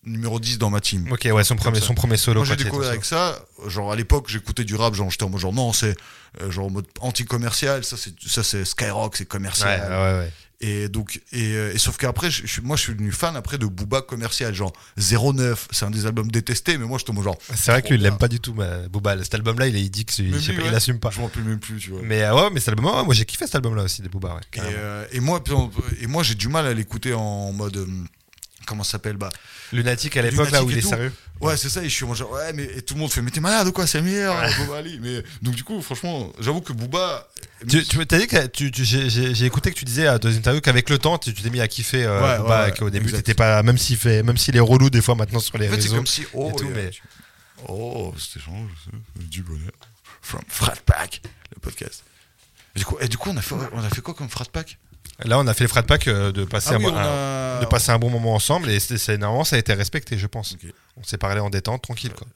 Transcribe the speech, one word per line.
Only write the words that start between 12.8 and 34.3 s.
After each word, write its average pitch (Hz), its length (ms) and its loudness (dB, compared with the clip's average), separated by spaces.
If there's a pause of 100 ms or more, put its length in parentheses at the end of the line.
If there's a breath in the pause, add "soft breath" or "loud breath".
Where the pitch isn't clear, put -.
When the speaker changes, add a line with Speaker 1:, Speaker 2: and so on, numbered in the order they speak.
Speaker 1:
suis - 100 -4
devenu 104 180 -4
fan 165 240 -2
après 139 220 -6
de 113 80 0
Booba 104 360 -2
commercial, 113 540 -4
genre 95 160 -4 (240 loud breath)
zéro 113 380 4
neuf, 123 360 0
c'est - 140 -2
un 104 80 -2
des 107 140 -2
albums 113 260 -2
détestés, 123 460 0
mais 117 80 -4
moi, 127 120 -4
j'étais - 140 -6
en - 20 -2
mode 101 120 -2
genre, 95 120 -2 (160)
Speaker 2:
C'est 113 180 2
vrai 127 100 6
que - 80 -6
lui, 135 60 6
il - 20 6
Speaker 1:
trop 104 80 6
Speaker 2:
l'aime 101 80 6
Speaker 1:
bien. 101 60 -2
Speaker 2:
pas 120 100 4
du 120 100 -2
tout, 120 180 -8
mais 90 320 -4
Booba, 101 320 0
cet 90 140 -4
album-là, 113 320 0
il, 113 100 2
il 98 140 0
dit 107 140 -4
que - 80 -4
c'est, 101 100 0
Speaker 1:
Même 92 120 2
Speaker 2:
je 147 40 2
sais 151 140 0
Speaker 1:
lui, 90 60 -2
Speaker 2:
pas, - 40 -2
Speaker 1:
ouais. - 60 0
Speaker 2:
il 113 60 2
assume 117 260 2
pas. 117 100 0
Speaker 1:
Je 95 80 -8
m'en 120 60 -2
rappelle 113 180 -6
même 110 160 -2
plus, 110 180 -10
tu 95 120 -12
vois. 95 140 -8
Speaker 2:
Mais, 110 200 2
euh, 107 100 4
ouais, 175 200 6
mais 135 80 0
cet - 80 0
album-là, 143 300 2
ouais, - 40 0
moi, 156 100 4
j'ai 107 120 6
kiffé - 200 -6
cet - 100 -6
album-là 113 280 0
aussi, 95 180 -4
de 92 60 -10
Booba, 92 260 -6
ouais, 85 80 -10
Speaker 1:
Et, - 140 -16
Speaker 2:
carrément. 107 220 -6
Speaker 1:
euh, 104 340 -8
et 127 80 -4
moi, 151 240 0
puis, 143 100 -2
on, 127 160 2 (300)
et 117 80 -6
moi, 160 160 0
j'ai 113 120 0
du 98 120 -4
mal 156 180 0
à 123 80 0
l'écouter 110 400 -4
en 104 380 -4
mode, 101 240 -6
euh, 95 100 -4 (800)
comment 107 200 -6
ça - 80 -2
s'appelle, 104 240 -6
bah, 98 120 -8 (440 loud breath)
Speaker 2:
Lunatic 123 420 0
à 131 60 2
l'époque, 139 300 4
là, 139 100 4
Speaker 1:
Lunatic 127 60 2
Speaker 2:
où - 20 0
Speaker 1:
et 117 40 0
Speaker 2:
il 117 40 2
est 113 40 2
Speaker 1:
tout. 101 80 0
Speaker 2:
sérieux. 120 220 -2 (300 loud breath)
Speaker 1:
Ouais, 151 160 0
c'est 139 100 -4
ça, 180 160 -4
et 151 60 -4
je 117 40 -2
suis 135 120 -2
en - 20 -6
mode 117 100 -4
genre, 120 140 -8
ouais, 156 220 -6
mais, 147 100 -6
et 127 180 -10
tout - 120 -10
le 147 80 -4
monde 147 100 -2
fait, 123 100 0
mais 120 80 -2
t'es 156 120 -4
malade 196 260 2
ou 185 60 0
quoi, 185 120 0
c'est 151 160 2
meilleur, 190 400 0